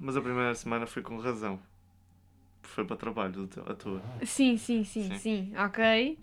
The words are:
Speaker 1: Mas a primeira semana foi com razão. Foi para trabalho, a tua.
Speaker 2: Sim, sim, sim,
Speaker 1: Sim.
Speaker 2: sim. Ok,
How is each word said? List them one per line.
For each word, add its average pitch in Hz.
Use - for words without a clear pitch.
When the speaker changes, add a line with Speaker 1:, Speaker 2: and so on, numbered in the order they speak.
Speaker 1:
Mas 135
a 135
primeira 123
semana 117
foi 117
com 113
razão. 110
Foi -
para 110
trabalho, 98
a 101
tua. -
Speaker 2:
Sim, 247
sim, 220
sim, 202
Speaker 1:
Sim. 196
Speaker 2:
sim. 208
Ok, 226